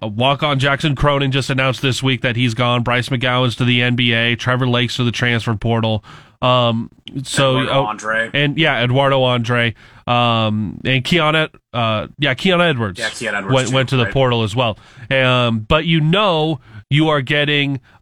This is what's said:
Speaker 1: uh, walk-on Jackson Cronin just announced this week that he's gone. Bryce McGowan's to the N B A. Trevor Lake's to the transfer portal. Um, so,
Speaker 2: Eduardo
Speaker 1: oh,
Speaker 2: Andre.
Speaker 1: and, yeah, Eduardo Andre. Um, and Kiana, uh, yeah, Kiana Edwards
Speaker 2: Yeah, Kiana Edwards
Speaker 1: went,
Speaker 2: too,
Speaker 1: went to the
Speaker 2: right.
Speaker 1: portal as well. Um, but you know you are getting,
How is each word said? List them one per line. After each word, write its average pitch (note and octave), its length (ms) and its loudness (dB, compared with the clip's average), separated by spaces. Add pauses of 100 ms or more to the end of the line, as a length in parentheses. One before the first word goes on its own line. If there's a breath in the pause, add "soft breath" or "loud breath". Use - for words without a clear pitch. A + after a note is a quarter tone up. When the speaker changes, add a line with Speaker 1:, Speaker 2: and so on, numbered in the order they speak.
Speaker 1:
uh, A2 60 -6
walk-on C3+ 500 0
Jackson C#3 380 0
Cronin C#3 340 2
just C3 180 -2
announced C3 320 -2
this C3 220 -2
week C3 200 0
that B2 120 0
he's A#2+ 200 0
gone. B2 280 0
Bryce A#2+ 280 0
McGowan's B2+ 460 0
to B2+ 80 0
the B2 180 4
N B2 120 2
B A#2+ 180 2
A. A#2 220 0
Trevor B2+ 320 -2
Lake's A#2+ 300 0
to B2 80 -2
the A#2 80 0
transfer A#2 420 -2
portal. A2+ 480 -2 (380 loud breath)
Um, A#2+ 500 2 (340)
so, C3+ 340 0
Speaker 2:
Eduardo B2+ 220 0
Speaker 1:
oh, C3+ 60 0
Speaker 2:
Andre. A2 460 -4
Speaker 1:
and, C#3+ 240 0
yeah, C#3 280 2
Eduardo C3+ 400 2
Andre. A#2+ 500 0 (320 loud breath)
Um, A2+ 800 0
and C3 180 0
Kiana, D#3 480 0 (220)
uh, A2 340 -2 (100)
yeah, C#3 180 0
Kiana F3 360 2
Edwards A2+ 300 -4
Speaker 2:
Yeah, A2 80 -4
Kiana G#2 300 -6
Edwards G2 160 -2
Speaker 1:
went, C3 140 2
Speaker 2:
too, C3 60 -2
Speaker 1:
went C3 140 0
to C3+ 80 0
the A#2+ 80 2
Speaker 2:
right. A2+ 80 -6
Speaker 1:
portal B2 320 2
as G2+ 100 -4
well. A#2+ 240 -2 (320 loud breath)
Um, B2+ 480 2
but D#3 260 0
you E3 160 2
know D#3+ 600 0 (300 loud breath)
you D#3 180 2
are D3 140 0
getting, C#3+ 580 0 (220 soft breath)